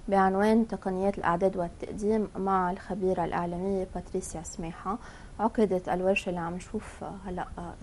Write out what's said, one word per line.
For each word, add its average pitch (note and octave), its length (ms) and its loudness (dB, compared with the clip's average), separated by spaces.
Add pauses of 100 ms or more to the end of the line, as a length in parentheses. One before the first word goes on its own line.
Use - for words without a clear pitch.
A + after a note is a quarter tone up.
بعنوان G3+ 600 6
تقنيات F#3+ 500 0
الإعداد F#3 400 2
والتقديم G3+ 720 -2 (100)
مع F#3+ 340 2
الخبيرة F#3 540 0
الإعلامية F3+ 720 -2
باتريسيا F3+ 480 -6
سماحة. F#3 540 -6 (420)
عقدت G#3 500 2
الورشة F#3 400 2
اللي F3 100 -2
عم E3+ 160 -4
نشوف - 480 -8 (220)
هلأ F#3 220 -4 (360)